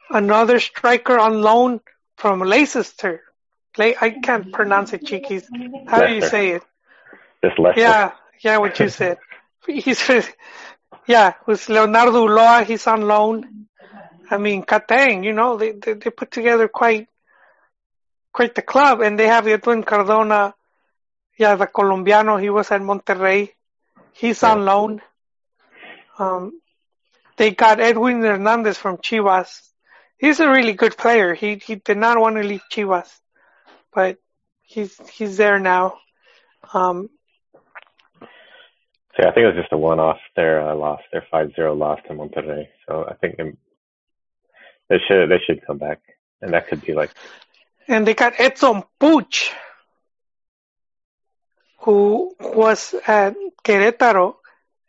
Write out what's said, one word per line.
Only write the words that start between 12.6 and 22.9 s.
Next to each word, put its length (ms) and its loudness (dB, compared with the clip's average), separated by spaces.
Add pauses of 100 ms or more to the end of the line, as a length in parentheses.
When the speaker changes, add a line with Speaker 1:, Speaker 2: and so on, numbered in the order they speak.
Speaker 1:
he's 240 -4
on 140 0
loan. 680 -2 (640)
I 80 -4
mean, 260 -4
Katang, 640 0
you 80 -4
know, 240 -2
they, 160 -4
they, 200 -8
they 160 -8
put 220 -12
together 380 0
quite, 380 -2 (1200)
quite 240 -2
the 60 -4
club, 400 2
and 180 0
they 80 4
have 200 2
Edwin 360 0
Cardona, 720 0 (840)
yeah, 180 4
the 120 0
Colombiano, 720 2
he 100 -4
was 220 -2
at 100 0
Monterrey. 680 -2 (640)